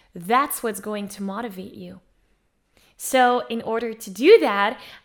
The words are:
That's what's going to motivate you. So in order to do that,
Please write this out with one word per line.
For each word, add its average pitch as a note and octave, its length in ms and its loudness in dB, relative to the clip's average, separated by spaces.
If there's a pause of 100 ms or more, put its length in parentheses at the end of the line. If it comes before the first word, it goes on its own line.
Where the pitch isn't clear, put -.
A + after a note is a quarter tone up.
(140)
That's G3 480 -2
what's G#3 160 -4
going G#3 300 -8
to G3+ 160 -10
motivate G3 500 -10
you. F#3 260 -18 (960)
So B3 520 2
in A#3 140 -6
order A3+ 300 -4
to A3 180 -14
do C#4+ 280 8
that, A3 400 2 (260)